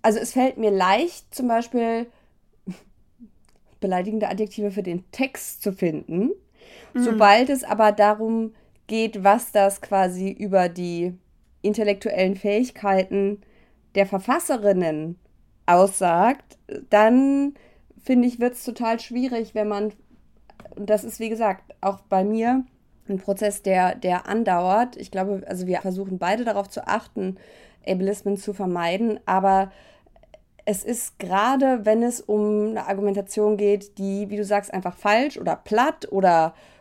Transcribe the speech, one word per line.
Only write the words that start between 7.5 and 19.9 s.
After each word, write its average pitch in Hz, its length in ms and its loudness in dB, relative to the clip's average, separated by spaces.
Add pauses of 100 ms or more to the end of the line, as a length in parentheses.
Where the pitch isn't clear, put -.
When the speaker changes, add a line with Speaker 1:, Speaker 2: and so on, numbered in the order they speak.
Speaker 1:
aber 214 280 4
darum 220 600 0 (340)
geht, 220 360 -4
was 208 280 4
das 196 300 2
quasi 190 500 -2
über 190 380 0
die 175 440 -4 (480)
intellektuellen 202 760 0
Fähigkeiten 202 1040 0 (540)
der 196 100 4
Verfasserinnen 190 1120 0 (480)
aussagt, 185 920 2 (320)
dann, 269 640 4 (500)
finde 247 240 4
ich, 240 120 -4
wird's 240 240 -2
total 233 360 -4
schwierig, 240 540 -6
wenn 214 140 -2
man, 208 260 -4 (840)